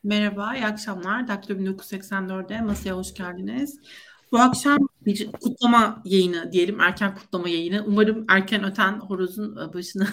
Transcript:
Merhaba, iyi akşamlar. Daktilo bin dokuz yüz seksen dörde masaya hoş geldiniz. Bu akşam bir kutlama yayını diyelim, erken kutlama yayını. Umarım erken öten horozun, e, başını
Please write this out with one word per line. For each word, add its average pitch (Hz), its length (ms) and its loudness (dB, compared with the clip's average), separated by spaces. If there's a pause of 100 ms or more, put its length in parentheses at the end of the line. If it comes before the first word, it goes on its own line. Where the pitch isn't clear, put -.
Merhaba, 208 520 0
iyi 233 100 -2
akşamlar. 214 600 -4
Daktilo 196 300 -4
bin 190 80 -2
dokuz 190 180 -6
yüz - 40 -18
seksen 190 400 -6
dörde 190 320 -6
masaya 208 320 -4
hoş 185 220 -8
geldiniz. 196 680 -8 (520)
Bu 233 60 4
akşam 254 400 4 (280)
bir 208 260 -2
kutlama 233 720 2
yayını 175 480 2
diyelim, 180 280 2
erken 190 340 2
kutlama 175 340 -6
yayını. 170 380 0
Umarım 214 420 4
erken 196 360 2
öten 196 280 0
horozun, 208 640 -6
e, 160 180 -10
başını 190 380 -2